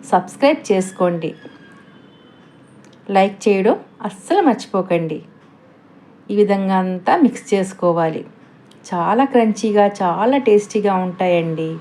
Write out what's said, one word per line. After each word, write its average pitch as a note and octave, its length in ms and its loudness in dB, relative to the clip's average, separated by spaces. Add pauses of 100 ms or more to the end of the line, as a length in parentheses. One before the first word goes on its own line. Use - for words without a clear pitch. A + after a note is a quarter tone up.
(120)
సబ్స్క్రైబ్ C#4 580 0
చేసుకోండి. F3+ 640 -2 (1800)
లైక్ G3 280 2
చేయడం G3+ 320 2 (320)
అస్సలు E4+ 400 -2
మర్చిపోకండి. F3 680 -2 (1160)
ఈ - 80 -2
విధంగా G3 440 2
అంతా F#3 300 -2 (100)
మిక్స్ - 280 0
చేసుకోవాలి. E3+ 720 0 (680)
చాలా F#3 420 0
క్రంచీగా, G#3+ 540 2 (160)
చాలా G3 360 0 (100)
టేస్టీగా G#3 460 2 (120)
ఉంటాయండి. E3+ 600 -2 (140)